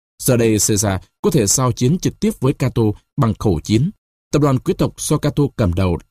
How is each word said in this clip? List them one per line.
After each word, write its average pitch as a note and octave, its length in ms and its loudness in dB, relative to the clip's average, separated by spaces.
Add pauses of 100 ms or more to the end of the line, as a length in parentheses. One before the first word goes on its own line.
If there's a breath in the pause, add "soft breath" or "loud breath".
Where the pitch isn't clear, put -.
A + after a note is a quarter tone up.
(220)
Giờ B2+ 140 2
đây A#2 140 2 (180)
Caesar G2+ 320 -2 (220 soft breath)
có G3+ 80 0
thể C3 160 2
giao B2+ 260 0
chiến C3 260 0
trực - 220 -4
tiếp G#3+ 200 -4
với C3 120 0
Cato A#2+ 300 -2 (340 soft breath)
bằng A2+ 220 0
khẩu E2+ 220 0
chiến. B2 300 0 (420)
Tập D3 100 2
đoàn C#3 160 2
quý F3+ 200 -2
tộc - 220 -4
do D3+ 180 0
Cato D3 260 -2 (120)
cầm F#2+ 160 0
đầu F2+ 260 0 (120)